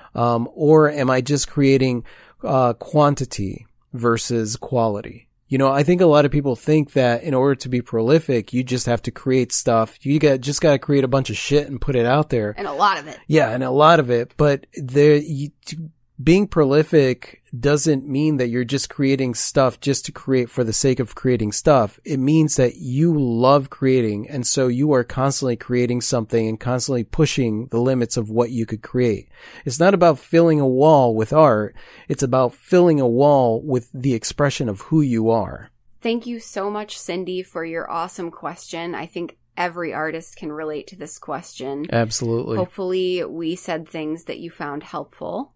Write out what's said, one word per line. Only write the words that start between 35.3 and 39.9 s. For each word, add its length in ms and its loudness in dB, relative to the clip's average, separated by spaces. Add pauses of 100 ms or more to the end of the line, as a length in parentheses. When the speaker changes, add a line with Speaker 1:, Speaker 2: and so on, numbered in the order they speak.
Speaker 2:
Thank 260 -4
you 140 -10
so 280 -8
much, 300 -10
Cindy, 440 -8
for 200 -12
your 260 -8
awesome 400 -8
question. 640 -12
I 120 -10
think 320 -12 (180)
every 380 -6